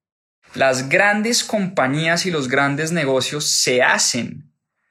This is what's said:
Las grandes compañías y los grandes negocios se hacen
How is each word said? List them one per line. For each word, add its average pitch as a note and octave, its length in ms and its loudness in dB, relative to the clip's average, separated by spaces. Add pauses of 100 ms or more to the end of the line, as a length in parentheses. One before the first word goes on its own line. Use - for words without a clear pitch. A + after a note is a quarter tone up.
(540)
Las C3 340 2
grandes G#3 560 2
compañías E3 840 0
y F#3 60 -2
los C#3+ 160 -2
grandes C#3 440 0
negocios D3 580 -2
se B2+ 340 2
hacen - 720 -2 (360)